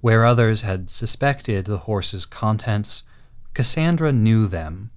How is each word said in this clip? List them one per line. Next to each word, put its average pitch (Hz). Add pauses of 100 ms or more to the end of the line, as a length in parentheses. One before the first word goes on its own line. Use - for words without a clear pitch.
Where 113
others 117
had 95
suspected 117
the 101
horse's 98
contents, 110 (500)
Cassandra 160
knew 110
them. 85